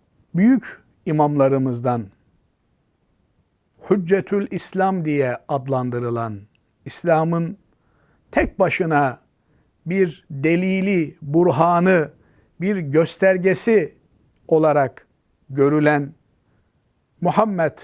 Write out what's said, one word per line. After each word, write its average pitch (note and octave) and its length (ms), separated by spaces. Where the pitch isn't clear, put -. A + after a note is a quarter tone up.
büyük A3 480
imamlarımızdan C3+ 1000
Hüccetül G3 600
İslam F#3+ 540
diye C#3 340
adlandırılan, B2 920
İslam'ın E3 760
tek - 280
başına D#3 640
bir F3+ 440
delili, F3 920
burhanı, E3+ 880
bir G3 160
göstergesi F3+ 1200
olarak D3 580
görülen C#3+ 640
Muhammed F3 640